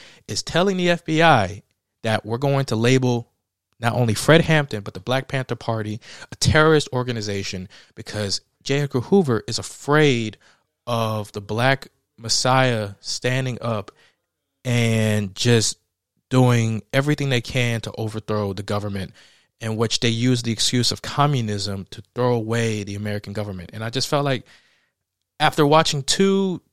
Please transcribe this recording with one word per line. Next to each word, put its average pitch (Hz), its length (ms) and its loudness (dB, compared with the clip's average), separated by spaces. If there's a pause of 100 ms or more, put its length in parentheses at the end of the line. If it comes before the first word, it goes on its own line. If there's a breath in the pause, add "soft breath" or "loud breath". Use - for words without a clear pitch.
(260 loud breath)
is - 160 -6
telling 185 340 0
the 180 140 0
F 170 140 -2
B 156 180 2
I 107 400 4 (400)
that 110 220 0
we're 113 140 -6
going 139 280 0
to 110 100 -4
label 123 520 2 (520)
not 117 140 0
only 117 200 2
Fred 160 260 6
Hampton, 147 420 0
but - 120 -14
the 95 60 -12
Black 131 280 -4
Panther 127 280 -6
Party 110 440 -6 (320 loud breath)
a - 40 -18
terrorist 156 560 4
organization 104 760 -6 (260 loud breath)
because 107 460 -6 (220)
J. 139 180 -2
Edgar 139 200 -2
Hoover 143 460 2
is 113 120 -6
afraid 131 800 2 (500 soft breath)
of 110 460 -4
the 104 80 -8
Black 120 480 0 (280)
Messiah 120 720 0 (100)
standing 127 600 -4
up 110 300 -6 (720 soft breath)
and 110 720 0
just 117 440 2 (500)
doing 117 540 2 (100)
everything 143 360 0
they 123 120 0
can 120 420 -2
to - 140 -10
overthrow 107 560 -4
the 98 100 -8
government, 101 500 -6 (480 soft breath)
in 110 160 -6
which 113 240 -2
they 120 80 0
use 120 340 0
the 117 100 -2
excuse 120 400 0
of - 100 -8
communism 104 880 -2
to - 120 -18 (120)
throw 123 200 0
away 113 500 -2
the 101 100 -10
American 101 380 -8
government. 98 400 -8
And 110 100 -10
I 113 80 -6
just 127 180 -4
felt 143 160 0
like 131 200 -2 (960 soft breath)
after 151 240 4
watching 151 380 4
two 196 580 0 (120)